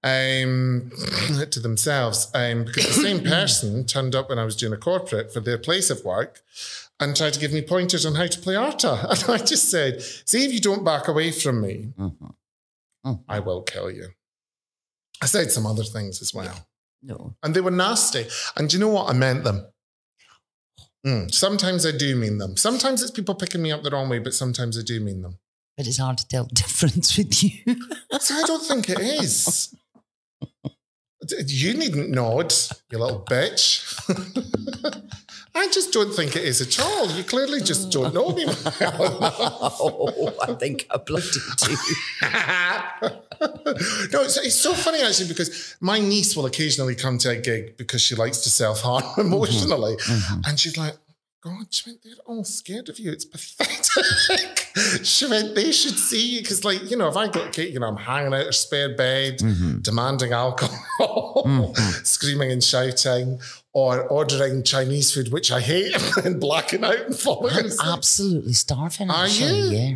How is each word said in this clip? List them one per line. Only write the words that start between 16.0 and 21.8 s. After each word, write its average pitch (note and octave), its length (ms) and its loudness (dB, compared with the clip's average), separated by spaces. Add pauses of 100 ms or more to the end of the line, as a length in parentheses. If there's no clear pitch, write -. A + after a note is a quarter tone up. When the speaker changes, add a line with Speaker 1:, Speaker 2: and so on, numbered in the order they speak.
Speaker 1:
as - 140 -6
well. F#2 320 -10 (360)
Speaker 2:
No. - 400 -14
Speaker 1:
And D#3+ 120 -2
they F#3 80 4
were F3+ 80 2
nasty. F3+ 560 2 (300)
And D3+ 120 0
do D#3 80 -2
you F#3+ 40 2
know G#3+ 160 4
what? F#3 120 0
I - 40 2
meant B2+ 320 2
them. G2 220 0 (1400)
Mm, G#2+ 260 0
sometimes F#3 540 2